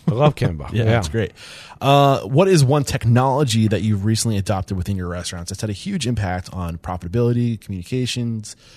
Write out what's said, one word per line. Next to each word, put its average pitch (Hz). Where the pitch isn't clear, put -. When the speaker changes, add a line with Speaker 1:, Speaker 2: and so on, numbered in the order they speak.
Speaker 1:
I 165
love 143
Canva. 78
Speaker 2:
<laughs> -
Yeah, 113
Speaker 1:
Yeah. 110
Speaker 2:
that's 110
great. 104
Uh, 139
what 139
is 175
one 143
technology 120
that 104
you've 104
recently 110
adopted 95
within 98
your 90
restaurants 87
that's 95
had 110
a 104
huge 170
impact 98
on 85
profitability, 117
communications, 117